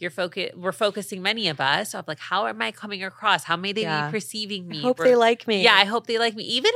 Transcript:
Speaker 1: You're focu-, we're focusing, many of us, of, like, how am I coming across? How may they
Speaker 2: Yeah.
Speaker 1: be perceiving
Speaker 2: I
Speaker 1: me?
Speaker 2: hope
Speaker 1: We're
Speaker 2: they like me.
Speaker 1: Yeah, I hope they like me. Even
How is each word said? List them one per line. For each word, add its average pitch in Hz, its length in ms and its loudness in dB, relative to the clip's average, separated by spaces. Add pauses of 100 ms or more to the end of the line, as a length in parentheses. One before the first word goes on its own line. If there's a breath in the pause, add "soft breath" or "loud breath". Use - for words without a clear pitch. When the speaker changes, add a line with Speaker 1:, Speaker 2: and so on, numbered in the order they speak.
Speaker 1:
You're 175 100 -6
focu-, 180 460 -6
we're 180 160 -6
focusing, 202 500 -4
many 208 260 -2
of 143 120 -4
us, 151 340 0
of, 185 140 -10
like, 156 100 -8
how 202 300 -2
am 220 120 -8
I 220 120 -2
coming 202 320 -10
across? 214 400 0
How 165 120 0
may 196 160 -4
they 202 100 -2
Speaker 2:
Yeah. 151 260 0
Speaker 1:
be - 40 -4
perceiving 208 520 -8
Speaker 2:
I - 20 -14
Speaker 1:
me? 156 160 -8
Speaker 2:
hope 247 160 2
Speaker 1:
We're 247 80 0
Speaker 2:
they 247 100 8
like 233 300 4
me. 208 160 2
Speaker 1:
Yeah, 220 120 8
I 196 100 6
hope 220 240 -2
they 226 100 -2
like 226 160 0
me. 220 80 -12
Even 262 340 0